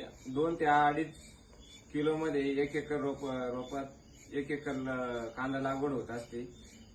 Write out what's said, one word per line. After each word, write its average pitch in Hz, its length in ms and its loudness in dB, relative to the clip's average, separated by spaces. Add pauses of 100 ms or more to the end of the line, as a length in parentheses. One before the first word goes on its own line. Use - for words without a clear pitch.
(280)
दोन 151 260 2
ते 165 100 0
अडीच 147 420 6 (840)
किलोमध्ये 147 680 2
एक 143 140 0
एकर 147 200 0
रोप, 139 280 -2
रोपात 127 600 -2 (480)
एक 139 180 -2
एकर 143 220 -2
ल-, 127 560 -2
कांदा 135 320 -2
लागवड 135 300 0
होत 120 200 -2
असते. 120 340 -6 (500)